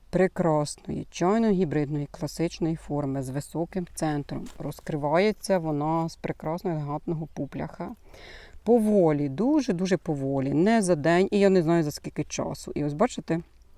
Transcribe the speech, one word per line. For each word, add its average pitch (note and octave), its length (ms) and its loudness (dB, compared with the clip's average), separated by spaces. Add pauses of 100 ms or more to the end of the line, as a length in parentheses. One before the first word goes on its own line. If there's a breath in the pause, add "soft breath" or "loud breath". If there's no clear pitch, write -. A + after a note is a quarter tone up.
прекрасної, D#3+ 1040 0
чайно-гібридної, E3+ 1000 0
класичної E3 640 -4
форми C#3 480 -4
з B2+ 60 -8
високим D#3+ 640 -6
центром. D3 540 -4 (120)
Розкривається D#3 1000 0
вона D#3+ 520 -2
з - 60 -14
прекрасного E3 600 -4
елегантного D3+ 560 -6
пупляха. - 560 -8 (760 loud breath)
Поволі, G3 640 4
дуже-дуже F#3+ 680 0
поволі, C#3 560 -2
не G#3 280 4
за F3+ 140 2
день, E3+ 360 4
і G#3 80 4
я G3 100 6
не F#3+ 120 6
знаю, E3 220 4
за D3 80 -2
скільки - 320 -8
часу. - 520 -8
І D3 80 -2
ось D3 100 -2
бачите, E3 460 -2 (380)